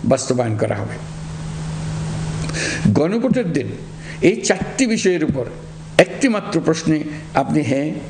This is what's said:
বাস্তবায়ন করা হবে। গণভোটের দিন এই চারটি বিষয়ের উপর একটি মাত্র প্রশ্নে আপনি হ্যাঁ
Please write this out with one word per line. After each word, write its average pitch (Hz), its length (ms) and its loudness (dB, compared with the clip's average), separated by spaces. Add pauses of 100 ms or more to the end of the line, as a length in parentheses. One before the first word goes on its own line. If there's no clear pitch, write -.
বাস্তবায়ন 123 520 2
করা 110 180 0
হবে। 101 200 -6 (1900)
গণভোটের 208 640 4
দিন 131 140 0 (540)
এই 208 200 6
চারটি 196 460 0
বিষয়ের 185 360 2
উপর 135 220 0 (520)
একটি - 300 4
মাত্র 202 380 0
প্রশ্নে 160 380 2 (300)
আপনি 147 280 2
হ্যাঁ 139 300 0 (180)